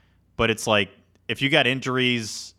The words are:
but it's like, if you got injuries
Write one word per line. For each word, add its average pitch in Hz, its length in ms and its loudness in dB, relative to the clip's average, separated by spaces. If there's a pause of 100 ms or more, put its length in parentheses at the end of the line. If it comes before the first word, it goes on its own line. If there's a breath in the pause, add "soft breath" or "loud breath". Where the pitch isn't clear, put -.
(360 soft breath)
but 113 140 2
it's - 160 -4
like, 104 240 2 (380)
if 113 120 -6
you 139 80 0
got 139 200 2
injuries 127 880 -2